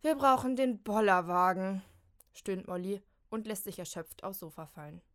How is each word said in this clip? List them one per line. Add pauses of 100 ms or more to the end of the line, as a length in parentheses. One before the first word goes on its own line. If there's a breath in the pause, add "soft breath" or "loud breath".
Wir
brauchen
den
Bollerwagen, (500 soft breath)
stöhnt
Molly (280)
und
lässt
sich
erschöpft
aufs
Sofa
fallen. (120)